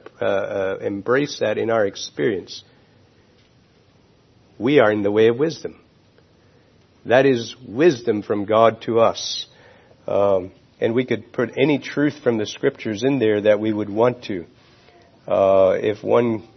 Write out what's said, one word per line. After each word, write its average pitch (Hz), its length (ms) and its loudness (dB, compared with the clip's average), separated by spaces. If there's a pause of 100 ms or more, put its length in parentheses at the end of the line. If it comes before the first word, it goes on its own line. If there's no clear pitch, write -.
(200)
uh, - 40 -4
uh, 98 580 -2
embrace 117 580 -2
that 107 160 -2
in 110 140 -2
our 110 160 2
experience, - 800 -6 (1900)
we 135 220 2
are 107 100 4
in 107 120 0
the 104 100 0
way 110 160 4
of 120 100 0
wisdom. 147 400 -6 (1300)
That 123 180 4
is 120 300 0 (120)
wisdom 117 560 0
from 104 220 -4
God 110 380 4
to 113 160 -2
us. - 480 0 (600)
Um, 98 440 0 (300)
and 117 140 0
we 127 120 -2
could 110 260 -6
put 113 240 -4
any 139 220 2
truth 143 440 -4
from 117 140 0
the 107 100 -4
scriptures 117 580 -6
in 139 140 0
there 107 240 0
that 104 180 2
we 110 120 -2
would 104 160 -4
want 117 360 0
to. 90 200 -8 (840)
Uh, 95 540 4
if 107 220 -4
one 113 440 0 (100)